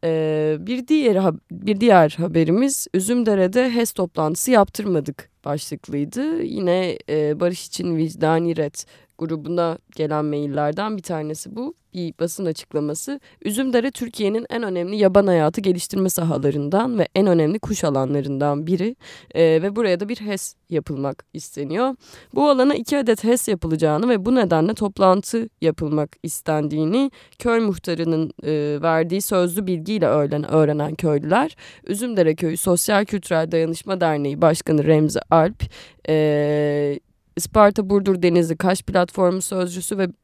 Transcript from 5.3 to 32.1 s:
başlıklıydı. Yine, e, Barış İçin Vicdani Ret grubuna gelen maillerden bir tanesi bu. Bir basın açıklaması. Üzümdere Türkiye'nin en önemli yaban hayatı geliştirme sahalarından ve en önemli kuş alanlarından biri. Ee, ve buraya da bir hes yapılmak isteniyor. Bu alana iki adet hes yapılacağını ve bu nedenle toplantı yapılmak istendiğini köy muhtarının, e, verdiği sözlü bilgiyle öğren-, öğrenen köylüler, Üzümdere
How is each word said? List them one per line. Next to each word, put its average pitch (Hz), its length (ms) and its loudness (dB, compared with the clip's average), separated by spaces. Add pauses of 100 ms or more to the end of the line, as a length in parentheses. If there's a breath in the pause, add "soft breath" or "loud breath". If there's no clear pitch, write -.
başlıklıydı. 151 960 -6
Yine, 180 560 -2 (100)
e, 151 320 0
Barış 175 260 -2
İçin 175 300 -4
Vicdani 160 600 0
Ret 147 300 -6 (320 soft breath)
grubuna 165 600 -4 (180)
gelen 151 280 -2
maillerden 147 720 -4
bir 185 60 -10
tanesi 156 540 -8
bu. 269 180 -8 (200)
Bir 175 260 -8
basın 175 260 -4
açıklaması. 160 760 -6 (240 soft breath)
Üzümdere 247 460 0
Türkiye'nin 226 600 -4
en 233 120 -4
önemli 190 340 -4
yaban 196 300 4
hayatı 170 340 2
geliştirme 190 500 0
sahalarından 160 880 0
ve 170 160 2
en 196 120 2
önemli 170 320 2
kuş - 260 -6
alanlarından 143 840 -2
biri. 185 300 -2 (380 loud breath)
Ee, 165 80 4 (200)
ve 202 140 -4
buraya 190 240 0
da 202 80 -8
bir 240 120 -6
hes 208 340 -8 (140)
yapılmak 139 640 -6
isteniyor. 160 640 -6 (400 loud breath)
Bu 285 140 2
alana 277 260 4
iki 277 240 -2
adet 226 260 0
hes 233 240 0
yapılacağını 160 600 0
ve 208 160 0
bu 240 100 0
nedenle 185 400 2
toplantı 202 720 0 (120)
yapılmak 151 640 -2
istendiğini 156 880 -2 (280 soft breath)
köy 233 220 0
muhtarının, 165 720 -2 (120)
e, 147 380 -2
verdiği 165 400 2
sözlü 185 440 0
bilgiyle 180 400 -2
öğren-, 147 440 0
öğrenen 151 440 2
köylüler, 160 640 0 (300 loud breath)
Üzümdere 196 480 2